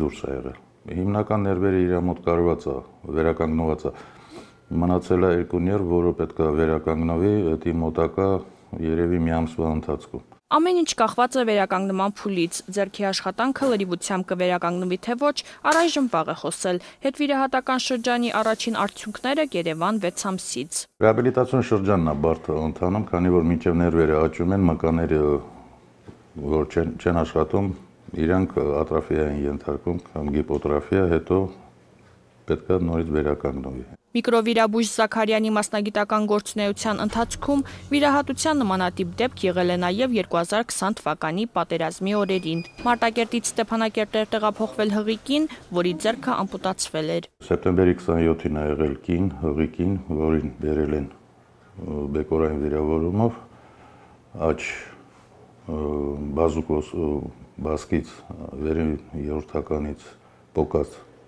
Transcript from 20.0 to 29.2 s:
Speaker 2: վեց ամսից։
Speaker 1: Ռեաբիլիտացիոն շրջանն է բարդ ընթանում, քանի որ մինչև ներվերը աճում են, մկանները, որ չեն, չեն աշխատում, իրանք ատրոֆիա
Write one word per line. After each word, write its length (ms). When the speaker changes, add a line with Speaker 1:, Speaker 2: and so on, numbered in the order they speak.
Speaker 2:
վեց 260
ամսից։ 520
Speaker 1:
Ռեաբիլիտացիոն 680
շրջանն 420
է 20
բարդ 260
ընթանում, 560
քանի 240
որ 160
մինչև 320
ներվերը 380
աճում 340
են, 140
մկանները, 520
որ 260
չեն, 320
չեն 220
աշխատում, 500
իրանք 420
ատրոֆիա 480